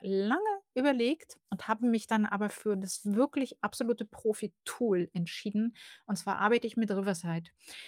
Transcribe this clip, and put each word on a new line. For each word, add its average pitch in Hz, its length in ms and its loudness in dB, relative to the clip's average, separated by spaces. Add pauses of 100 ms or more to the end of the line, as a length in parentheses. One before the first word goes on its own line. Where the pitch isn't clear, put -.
lange 196 400 2 (340)
überlegt 262 600 2 (140)
und - 180 -6
habe 220 180 0
mich 226 200 2
dann 220 200 2
aber 208 240 -2
für 208 260 -2
das 190 280 -8
wirklich 247 580 0
absolute 226 420 -2
Profi-Tool 214 1080 -2
entschieden. 208 600 -2 (320)
Und 196 100 -2
zwar - 220 -2
arbeite 233 280 4
ich 214 100 -6
mit 220 140 2
Riverside. 170 600 -2 (360)